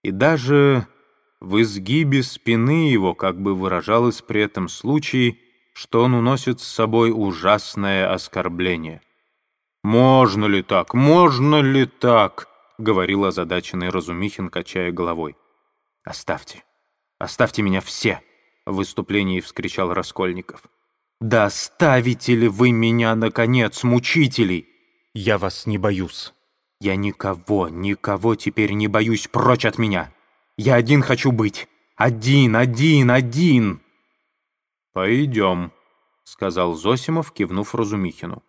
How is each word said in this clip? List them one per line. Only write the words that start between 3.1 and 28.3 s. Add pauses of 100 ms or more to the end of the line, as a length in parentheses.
как
бы
выражалось
при
этом
случае, (400)
что
он
уносит
с
собой
ужасное
оскорбление. (840)
"Можно
ли
так?
Можно
ли
так?" — (300)
говорил
озадаченный
Разумихин,
качая
головой. (680)
"Оставьте, (560)
оставьте
меня
все!" — (460)
в
выступлении
вскричал
Раскольников. (560)
"Да
оставите
ли
вы
меня,
наконец,
мучителей? (480)
Я
вас
не
боюсь. (460)
Я
никого,
никого